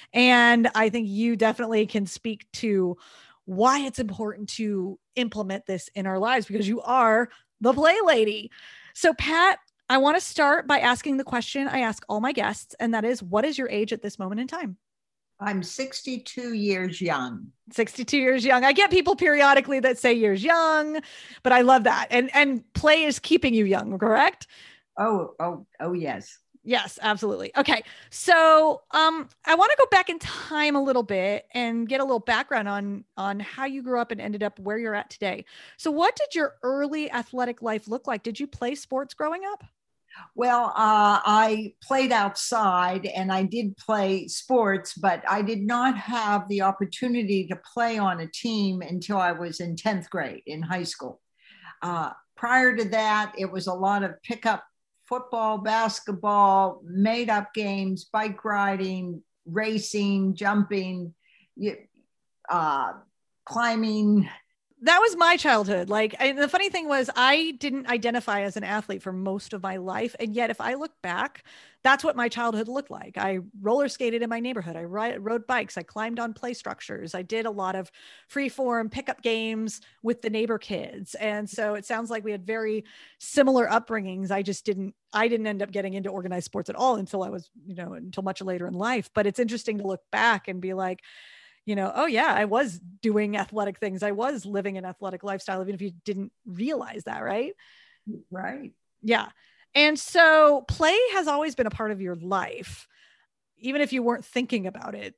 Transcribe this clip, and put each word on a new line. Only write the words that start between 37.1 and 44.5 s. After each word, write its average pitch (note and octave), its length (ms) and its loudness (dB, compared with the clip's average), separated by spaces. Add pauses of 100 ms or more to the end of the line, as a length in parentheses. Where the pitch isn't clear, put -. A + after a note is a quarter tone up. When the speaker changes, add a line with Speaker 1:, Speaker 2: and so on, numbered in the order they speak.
Speaker 1:
life A3 260 -4
look G#3+ 180 -8
like? A3+ 180 -4
Did A3+ 140 -8
you C#4 100 -6
play B3+ 280 -6
sports C4+ 380 -8
growing E4 320 -4
up? G4+ 180 -8 (720)
Speaker 2:
Well, A#3+ 360 2
uh, G#3 540 6
I G#3+ 600 4
played C4 280 2
outside G3 920 0
and F#3+ 260 -4
I F#3+ 120 2
did G3+ 340 -2
play G3 500 0
sports, G3 680 0